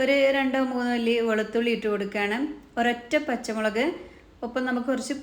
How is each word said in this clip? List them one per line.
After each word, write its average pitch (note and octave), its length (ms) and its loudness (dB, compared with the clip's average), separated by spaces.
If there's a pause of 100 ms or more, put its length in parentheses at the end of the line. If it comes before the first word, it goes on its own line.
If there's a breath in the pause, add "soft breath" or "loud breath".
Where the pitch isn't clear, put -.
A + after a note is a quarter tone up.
ഒരു C4+ 140 4 (220)
രണ്ടോ C4 220 2 (120)
മൂന്നോ B3 260 0
അല്ലി A#3 160 2 (160)
വെളുത്തുള്ളി A3 480 0
ഇട്ട് A3 160 -4
കൊടുക്കുകയാണ്. G3+ 440 -2 (420)
ഒരൊറ്റ A#3+ 340 0 (140)
പച്ചമുളക്, A3 580 -2 (600 loud breath)
ഒപ്പം A#3+ 240 -4
നമുക്ക് B3 220 -2
കുറച്ച് C4+ 320 -4